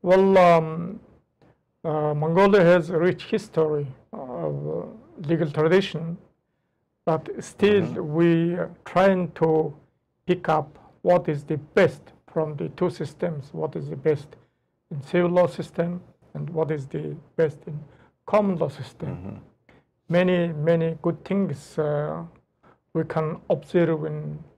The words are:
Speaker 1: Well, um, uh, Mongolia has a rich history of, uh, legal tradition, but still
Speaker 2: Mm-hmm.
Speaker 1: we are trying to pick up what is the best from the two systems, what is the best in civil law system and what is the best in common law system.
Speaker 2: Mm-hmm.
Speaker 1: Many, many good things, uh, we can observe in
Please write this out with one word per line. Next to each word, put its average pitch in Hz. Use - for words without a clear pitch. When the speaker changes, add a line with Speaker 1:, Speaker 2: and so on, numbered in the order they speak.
Speaker 1:
Well, 190
um, 170
uh, 151
Mongolia 180
has 170
a 175
rich 175
history 156
of, 156
uh, -
legal 165
tradition, 165
but 160
still 202
Speaker 2:
Mm-hmm. 160
Speaker 1:
we 170
are 175
trying 185
to 160
pick 180
up 156
what 175
is 143
the 151
best -
from 151
the 160
two 180
systems, 160
what 160
is 147
the 156
best 143
in 143
civil 175
law 180
system 170
and 147
what 160
is 147
the 151
best 151
in 151
common 202
law 156
system. -
Speaker 2:
Mm-hmm. 92
Speaker 1:
Many, 175
many 165
good 165
things, 185
uh, 151
we 160
can 156
observe 160
in 151